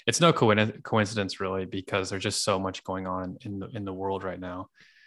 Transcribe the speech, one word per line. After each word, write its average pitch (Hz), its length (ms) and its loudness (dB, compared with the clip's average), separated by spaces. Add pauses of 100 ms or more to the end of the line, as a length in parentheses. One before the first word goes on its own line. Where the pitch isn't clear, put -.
It's 120 140 2
no 170 120 8
coin-, 107 500 4
coincidence 104 560 0
really, 95 260 -2
because 95 440 -4
there's 98 140 -4
just 104 200 -2
so 98 160 2
much 95 240 -4
going 95 240 -6
on 92 340 -6
in 101 180 -8
the, 98 100 -8
in 104 160 -8
the 95 80 -6
world 95 300 -4
right 90 160 -6
now. 90 300 -10 (380)